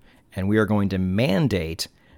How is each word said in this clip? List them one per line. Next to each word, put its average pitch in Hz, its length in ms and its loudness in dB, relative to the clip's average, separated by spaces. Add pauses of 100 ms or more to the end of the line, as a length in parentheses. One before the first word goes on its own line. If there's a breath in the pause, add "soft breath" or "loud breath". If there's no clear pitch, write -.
(360 soft breath)
and 95 140 -4
we 107 80 2
are 107 80 4
going 101 240 0
to 98 80 -2
mandate 98 920 0 (300 soft breath)